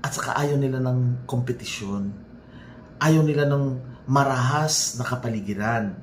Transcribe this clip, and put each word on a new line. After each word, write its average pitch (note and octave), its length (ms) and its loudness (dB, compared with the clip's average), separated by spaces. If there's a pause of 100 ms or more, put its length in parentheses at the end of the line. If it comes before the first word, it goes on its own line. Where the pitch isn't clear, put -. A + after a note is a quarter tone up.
at C#3+ 80 -4
saka - 240 -2
ayaw C#3+ 240 2
nila C3 160 0
ng B2+ 480 0
kompetisyon. G#2 880 -4 (880)
Ayaw D#3 240 6
nila D3 240 2
ng C#3 320 0 (240)
marahas C3+ 960 2
na - 20 -2
kapaligiran. G#2+ 1000 -2